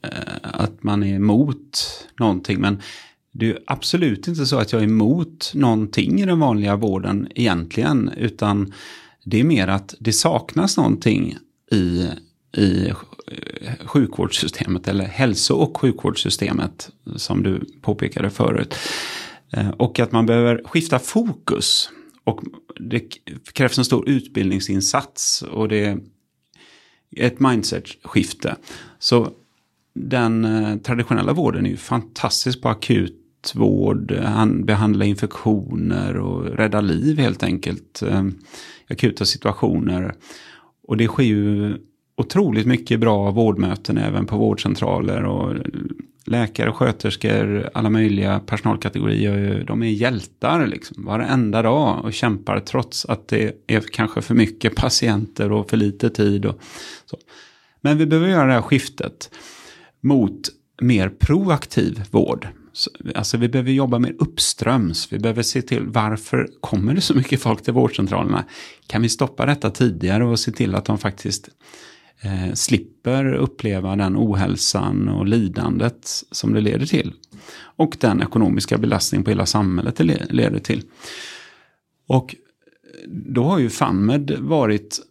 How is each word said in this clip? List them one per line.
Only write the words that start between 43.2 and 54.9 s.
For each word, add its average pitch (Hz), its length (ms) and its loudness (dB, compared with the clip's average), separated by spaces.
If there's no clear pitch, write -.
vårdmöten 101 680 2
även 98 280 0
på - 100 -2
vårdcentraler 98 880 0
och 95 320 -2
läkare, 113 480 0
sköterskor, 107 1040 0
alla 107 160 2
möjliga 98 500 2
personalkategorier, 101 1300 0
de 110 160 -2
är 113 80 0
hjältar 120 760 0
liksom, - 380 -10
varenda 113 580 0
dag 120 420 2
och 110 80 -4
kämpar 101 480 -2
trots 127 440 -4
att - 240 -6
det 110 380 -2
är 110 140 2
kanske 110 420 -4
för 117 120 -2
mycket 113 400 2
patienter 107 800 0